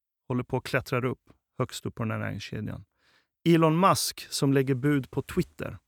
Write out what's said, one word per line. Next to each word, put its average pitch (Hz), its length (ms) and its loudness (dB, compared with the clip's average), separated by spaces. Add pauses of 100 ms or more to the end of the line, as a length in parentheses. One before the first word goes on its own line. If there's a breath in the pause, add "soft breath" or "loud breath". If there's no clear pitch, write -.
(280)
håller 123 160 -2
på - 120 -4
att 123 80 -4
klättra 127 440 -2
upp 120 120 -6 (380)
högst - 280 -6
upp 120 80 -6
på - 80 -8
den 110 80 -4
här 110 80 -4
näringskedjan. 107 680 -8 (640)
Elon 165 320 6
Musk - 500 2
som 139 220 0
lägger 135 220 2
bud 139 360 0
på 135 120 -4
Twitter. - 640 -6